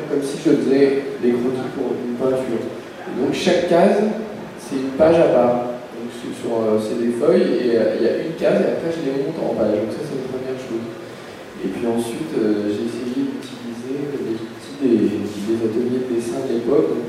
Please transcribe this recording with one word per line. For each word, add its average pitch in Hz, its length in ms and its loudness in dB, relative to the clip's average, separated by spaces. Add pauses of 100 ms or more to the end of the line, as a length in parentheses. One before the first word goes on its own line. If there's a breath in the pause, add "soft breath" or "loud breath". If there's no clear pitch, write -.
comme 139 140 0
si 139 160 -4
je 156 160 4
faisais 135 680 4
des 120 140 4
croquis 123 400 -2
pour 135 180 -2
une 120 220 -4
peinture. 120 500 0
Et - 540 -10
donc, 135 160 2
chaque - 340 2
case, 202 380 6 (500)
c'est - 240 -4
une 135 140 -4
page - 240 6
à - 160 6
part. - 220 4 (420)
Donc, 117 160 -8
sur, - 160 -8
sur, 120 320 -4
euh, 110 160 2
c'est 120 240 -2
des 120 160 2
feuilles, - 400 4
et, 117 160 2
euh, - 240 2
il - 80 0
y - 20 4
a - 140 0
une - 160 -6
case, 196 240 4
et - 160 2
après, 165 160 -2
je 160 80 -4
les 135 160 0
monte 139 240 -2
en - 160 -2
page. - 240 2
Donc, - 80 -2
ça, - 160 -6
c'est - 80 -6
une 123 160 -6
première 127 320 -6
chose. 113 240 -6 (760 loud breath)
Et - 140 -4
puis 117 160 -4
ensuite, 113 480 -4
euh, 104 320 2
j'ai 117 160 -2
essayé 123 320 -4
d'utiliser 120 800 -6 (160)
les 113 240 -4
outils - 400 -12
des, 120 180 4 (140)
des 104 500 -2
ateliers 123 460 0
de - 80 -8
dessin 117 320 -2
de 117 80 -2
l'époque. 120 400 2
Donc, 120 140 -2